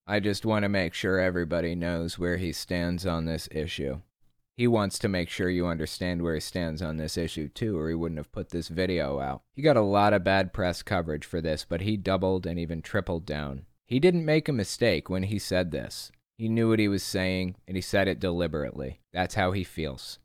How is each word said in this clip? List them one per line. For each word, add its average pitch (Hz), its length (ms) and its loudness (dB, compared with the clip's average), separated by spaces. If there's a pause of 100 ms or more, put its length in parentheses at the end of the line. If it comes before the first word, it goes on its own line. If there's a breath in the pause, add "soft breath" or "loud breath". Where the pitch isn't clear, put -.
I 104 120 0
just 101 240 0
want 107 200 2
to 101 60 2
make 95 260 0
sure 95 240 2
everybody 87 560 2
knows 85 420 -2
where 87 200 0
he 90 140 -2
stands 87 540 -2
on 82 200 0
this 82 260 -4
issue. 73 500 -4 (540)
He 120 100 2
wants 107 340 2
to 113 100 0
make 90 200 0
sure 92 220 0
you 87 160 2
understand 85 560 -2
where 85 100 0
he 76 80 -2
stands 82 400 -4
on 78 160 -4
this 78 180 -4
issue, 80 340 -4
too, 107 280 -4
or 78 120 -2
he 82 60 0
wouldn't 82 220 -4
have 73 140 -10
put - 180 -10
this 85 200 -6
video 82 500 0
out. 67 240 -6 (100)
He 135 80 -10
got 147 160 6
a 113 40 8
lot 101 320 6
of 98 100 4
bad 95 280 4
press 90 300 -2
coverage 80 440 -2
for 87 160 -4
this, 78 220 -2
but 85 180 -4
he 107 140 0
doubled 95 520 0
and 85 100 -2
even 82 240 -4
tripled 90 460 -2
down. 73 400 -6 (180)
He 123 140 0
didn't 170 260 4
make 156 240 2
a 151 40 0
mistake 104 580 0
when 92 120 0
he 101 140 -2
said 92 320 0
this. 67 420 -8 (280)
He 113 100 -2
knew 113 200 4
what 113 80 6
he 107 100 4
was 98 140 2
saying, 92 540 0 (120)
and 92 80 -6
he 95 60 0
said 98 260 2
it 92 120 0
deliberately. 78 800 -2 (120)
That's 90 220 -2
how 92 200 2
he 98 100 -2
feels. - 600 -8